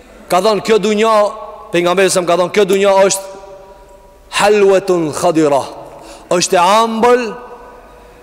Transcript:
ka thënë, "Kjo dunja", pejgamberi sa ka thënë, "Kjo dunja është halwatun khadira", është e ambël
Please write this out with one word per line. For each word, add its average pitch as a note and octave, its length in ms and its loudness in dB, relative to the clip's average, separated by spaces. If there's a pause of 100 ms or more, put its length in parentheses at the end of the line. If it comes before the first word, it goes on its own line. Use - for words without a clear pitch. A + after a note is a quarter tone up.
(300)
ka F3 100 2
thënë, G#3+ 240 0
"Kjo G#3+ 160 2
dunja", G#3+ 520 0 (420)
pejgamberi F3 360 0
sa F#3 120 0
ka F3 160 0
thënë, F3+ 160 -2
"Kjo G#3 120 2
dunja G3 240 2 (140)
është F#3+ 200 0 (1160)
halwatun F#3+ 760 2
khadira", D3+ 500 0 (680)
është F3 240 -2
e F#3 40 2
ambël A3+ 760 2 (880)